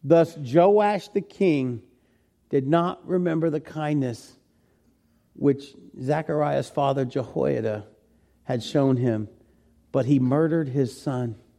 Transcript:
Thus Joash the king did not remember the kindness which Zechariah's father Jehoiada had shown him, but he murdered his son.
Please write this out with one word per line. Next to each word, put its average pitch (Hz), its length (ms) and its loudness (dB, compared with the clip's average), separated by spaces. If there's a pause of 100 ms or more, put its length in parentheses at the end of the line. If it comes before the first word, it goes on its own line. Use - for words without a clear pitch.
Thus 160 320 4
Joash 185 720 2
the 202 120 -4
king 135 640 -2 (640)
did 135 180 0
not 170 400 0
remember 165 440 0
the 147 100 -4
kindness 147 760 -4 (1000)
which 139 400 -2 (260)
Zechariah's 147 680 -2
father 139 360 -2
Jehoiada 123 840 -4 (580)
had 123 180 -4
shown 135 340 2
him, 110 320 -2 (600)
but 131 160 0
he 139 140 4
murdered 151 480 0
his 131 280 -2
son. 123 380 -6 (240)